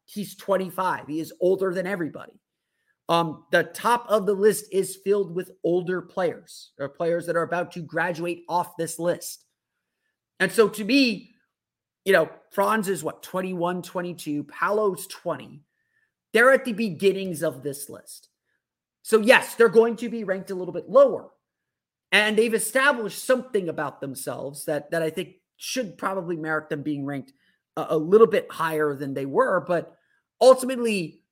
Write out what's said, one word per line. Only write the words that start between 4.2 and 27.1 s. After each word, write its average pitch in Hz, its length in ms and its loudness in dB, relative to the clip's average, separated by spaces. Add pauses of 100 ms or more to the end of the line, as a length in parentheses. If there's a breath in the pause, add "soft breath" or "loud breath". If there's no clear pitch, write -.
the 202 100 2
list 202 380 2
is 185 240 -2
filled 196 380 -2
with 180 160 -8 (140)
older 175 360 0
players, 160 800 -6
or 139 100 -6
players 170 380 -4
that 165 100 -2
are 170 60 0
about 170 300 -4
to 175 100 -10
graduate 170 680 -6
off 175 300 -4
this 165 200 -6
list. - 460 -6 (960)
And 139 100 0
so 220 200 4
to 214 140 -8
me, 247 500 0 (720)
you 190 80 4
know, 160 160 4 (200)
Franz 202 380 0
is 160 160 -4
what, - 180 -8
twenty-one, 180 600 -4
twenty-two, 165 600 -8
Paolo's 202 640 -2
twenty. 147 540 -10 (760)
They're 247 180 6
at 262 120 4
the 247 80 -4
beginnings 190 720 0
of 135 180 -4
this 143 260 -10
list. - 400 -20 (720)
So 220 180 4
yes, 220 340 4
they're 233 140 6
going 226 300 4
to 240 100 -6
be 226 160 -8
ranked 190 260 -6
a 196 60 -6
little 180 180 -8
bit - 160 -10
lower. 233 400 4 (800)
And 214 260 4
they've 220 160 4
established 240 720 0
something 240 460 0
about 147 320 -6
themselves 135 640 -10
that, 147 260 -6
that 165 100 0
I 160 100 -2
think 175 260 -10 (220)
should 208 380 -8
probably 185 400 -6
merit 156 320 -4
them 147 140 -6
being 143 220 -4
ranked 139 280 -8 (440)